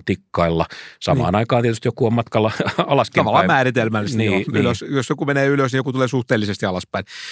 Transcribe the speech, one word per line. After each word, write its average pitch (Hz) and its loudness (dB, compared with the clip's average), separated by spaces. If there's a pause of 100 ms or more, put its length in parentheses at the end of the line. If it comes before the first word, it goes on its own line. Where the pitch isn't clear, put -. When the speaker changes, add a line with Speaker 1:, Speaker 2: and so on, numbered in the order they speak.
Speaker 1:
tikkailla. 85 0 (340)
Samaan 76 0
Speaker 2:
Niin. - 2
Speaker 1:
aikaan 117 2
tietysti 117 -2
joku 120 0
on 110 2
matkalla 113 0 (220)
<laughs> - -4
alaskin 139 2
Speaker 2:
Tavallaan 117 4
Speaker 1:
päin. 175 2
Speaker 2:
määritelmällisesti, 113 0
Speaker 1:
Niin, 110 2
Speaker 2:
joo. 95 2
Speaker 1:
niin. - -4
Speaker 2:
Ylös, 120 0
jos 135 -2
joku 151 -2
menee 139 2
ylös, 139 2
niin 131 0
joku 131 -2
tulee 131 2
suhteellisesti 110 -2
alaspäin 95 -4 (260)